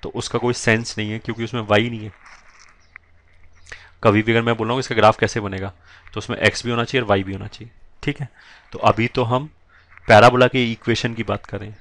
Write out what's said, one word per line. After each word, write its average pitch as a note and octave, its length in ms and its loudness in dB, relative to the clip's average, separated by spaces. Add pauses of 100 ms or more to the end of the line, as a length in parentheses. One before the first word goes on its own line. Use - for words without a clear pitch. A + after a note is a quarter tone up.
तो - 80 -10
उसका - 280 -6
कोई A#2+ 160 0
सेंस A2+ 440 0
नहीं G#2+ 120 -4
है A2 80 -6
क्योंकि A2+ 260 -8
उसमें A#2 180 -6
वाई G#2 280 2
नहीं A2+ 100 -10
है। G#2+ 120 -12 (1900)
कभी G#2+ 200 4
भी A2+ 100 0
अगर A#2 100 2
मैं A#2 140 0
बोल A2 100 -4
रहा A#2 80 -2
हूँ C3 60 -2
इसका A#2+ 140 -8
ग्राफ A2 240 4
कैसे A2+ 220 -2
बनेगा F#2+ 320 -8 (420)
तो - 40 -8
उसमें A2+ 200 -8
एक्स - 260 0
भी A#2+ 60 -4
होना A#2 140 -2
चाहिए B2+ 180 -2
और G#2+ 60 -8
वाई G2 140 2
भी F#2+ 100 -8
होना G2 140 -10
चाहिए, A2+ 240 -18 (320)
ठीक - 180 -6
है। C3 80 -8 (440)
तो - 80 -14
अभी G#2+ 280 2
तो B2+ 160 -2
हम B2+ 240 -4 (600)
पैराबोला B2 400 8
के B2+ 160 0
इक्वेशन A#2 500 -4
की A2 100 -8
बात G2+ 220 -6
करें, G2+ 340 -12